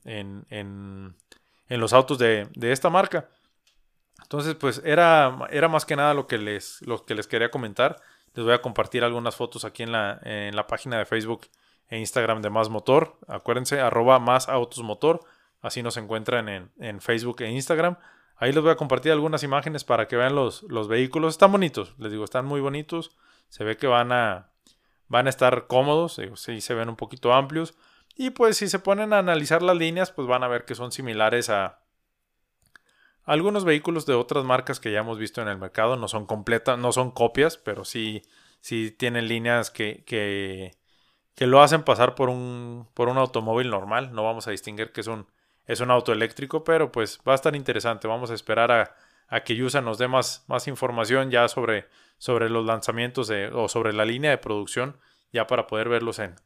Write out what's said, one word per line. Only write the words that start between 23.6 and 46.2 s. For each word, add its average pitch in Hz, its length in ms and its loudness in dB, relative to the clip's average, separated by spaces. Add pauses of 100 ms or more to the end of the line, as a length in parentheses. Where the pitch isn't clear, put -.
ve 107 120 -2
que 139 120 -2
van 120 240 4
a, 107 400 -2 (560)
van 123 180 4
a 131 40 0
estar 127 360 2
cómodos, 147 520 2
digo, 101 180 -10
sí 113 240 -10
se - 140 -4
ven 113 140 -4
un 113 80 -10
poquito 123 380 0
amplios. 147 400 0 (420)
Y, 262 140 -4
pues, 233 260 4
si 202 120 -2
se 196 100 -2
ponen 208 340 0
a 208 60 6
analizar 165 420 2
las 180 160 4
líneas, 170 360 -2
pues 131 160 -6
van 123 160 2
a 123 40 0
ver 120 160 -2
que 120 100 -10
son 120 180 -10
similares 113 580 0
a 98 300 -2 (1400)
algunos 190 420 0
vehículos 156 400 0
de 139 80 2
otras 131 300 0
marcas 131 360 -2
que 113 100 -6
ya 104 100 0
hemos 113 180 -6
visto 110 240 -8
en 107 60 -4
el 98 100 -6
mercado. 110 380 -2
No 113 120 -6
son 107 160 -6
completas, 113 540 0
no 123 120 0
son 127 200 0
copias, 127 480 2
pero 98 260 -8
sí, 110 380 -6 (400)
sí 113 280 -6
tienen 120 380 -2
líneas 117 420 0
que, 107 360 -6
que, 98 680 -6 (600)
que 127 120 -2
lo 135 140 8
hacen 151 220 6
pasar 123 320 4
por 127 160 0
un, 120 640 -10
por 120 140 0
un 127 100 -2
automóvil 123 500 0
normal. 113 460 -4
No 110 100 -2
vamos 113 240 -4
a - 20 -4
distinguir 104 400 -8
que 113 120 -8
es 104 40 -6
un, 110 200 -10 (400)
es 120 140 -4
un 123 120 2
auto 120 200 4
eléctrico, 131 520 -2